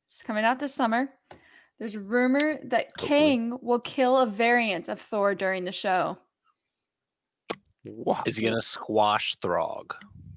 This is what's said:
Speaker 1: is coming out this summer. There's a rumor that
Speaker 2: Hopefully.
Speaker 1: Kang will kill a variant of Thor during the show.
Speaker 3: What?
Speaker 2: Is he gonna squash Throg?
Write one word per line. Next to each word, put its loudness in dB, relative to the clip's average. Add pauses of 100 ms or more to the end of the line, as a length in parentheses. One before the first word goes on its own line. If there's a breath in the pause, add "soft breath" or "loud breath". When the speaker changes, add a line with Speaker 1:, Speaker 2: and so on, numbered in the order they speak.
Speaker 1:
is -16
coming -4
out 2
this -6
summer. 0 (680 soft breath)
There's -10
a -10
rumor 2
that -2
Speaker 2:
Hopefully. -6
Speaker 1:
Kang 4
will 2
kill 2
a 4
variant 2
of -8
Thor 0
during -2
the -6
show. -2 (1600)
Speaker 3:
What? -4
Speaker 2:
Is -2
he -2
gonna 0
squash 0
Throg? -4 (440)